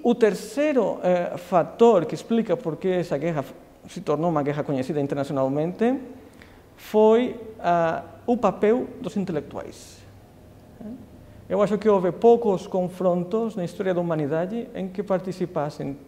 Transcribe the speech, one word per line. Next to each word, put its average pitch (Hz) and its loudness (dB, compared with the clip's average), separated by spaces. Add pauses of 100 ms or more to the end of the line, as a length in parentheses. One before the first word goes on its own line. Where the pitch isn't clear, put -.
o 240 4
terceiro, 226 2
eh, 180 0
fator 185 4
que 160 -6
explica 208 0
por 165 -6
que 190 -2
essa 175 0
guerra 151 -2 (420)
se - -12
tornou 156 0
uma 151 0
guerra 147 -2
conhecida 143 -2
internacionalmente 147 -2 (720)
foi, 220 4 (220)
ah, 165 0 (240)
o 240 2
papel 214 2 (120)
dos - -10
intelectuais. - -8 (1500)
Eu 190 2
acho 202 0
que 220 2
houve 185 4
poucos 233 4
confrontos 180 -2
na 175 -4
história 185 -4
da 175 0
humanidade 170 -2
em 185 -6
que 185 -6
participassem 170 -4 (100)